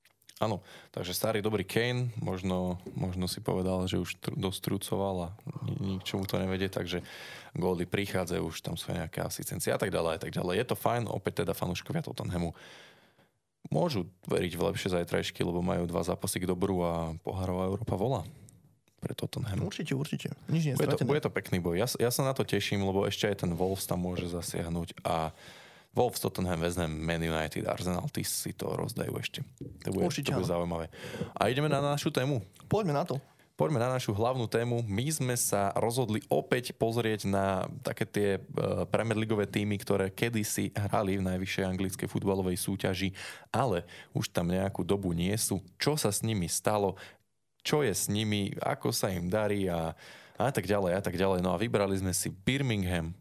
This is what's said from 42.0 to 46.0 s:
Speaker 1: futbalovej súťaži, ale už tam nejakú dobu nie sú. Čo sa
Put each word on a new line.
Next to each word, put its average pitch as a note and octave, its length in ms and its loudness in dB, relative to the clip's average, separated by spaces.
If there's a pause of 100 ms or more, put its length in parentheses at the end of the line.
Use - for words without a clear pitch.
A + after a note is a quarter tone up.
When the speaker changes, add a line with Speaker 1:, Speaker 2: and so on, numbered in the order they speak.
Speaker 1:
futbalovej F#2+ 480 0
súťaži, F#2+ 640 0 (320)
ale G#2+ 320 2 (320)
už - 160 -2
tam F2 240 2
nejakú F#2 320 0
dobu G2 240 2
nie F2 240 2
sú. G2+ 320 0 (160)
Čo D3+ 160 2
sa G#2 160 2